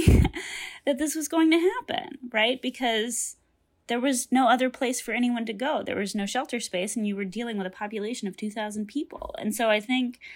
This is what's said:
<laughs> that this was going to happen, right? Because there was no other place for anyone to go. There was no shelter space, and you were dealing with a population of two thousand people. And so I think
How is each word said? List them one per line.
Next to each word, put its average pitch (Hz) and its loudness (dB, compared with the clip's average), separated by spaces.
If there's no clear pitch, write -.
<laughs> - -12
that 277 0
this 302 -2
was 311 -4
going 330 4
to 330 6
happen, 427 -2
right? 226 2
Because 240 -2
there 240 -2
was 254 0
no 247 6
other 254 4
place 254 -2
for - -8
anyone 240 0
to 226 -4
go. 247 -2
There - -4
was 190 -2
no 196 -2
shelter 247 -2
space, 190 -4
and 214 -2
you 202 -2
were 202 -4
dealing 220 -6
with 185 -2
a 190 -8
population 214 -6
of 180 -8
two 214 -6
thousand 214 -6
people. - -8
And 214 -2
so 226 2
I 214 4
think 247 -2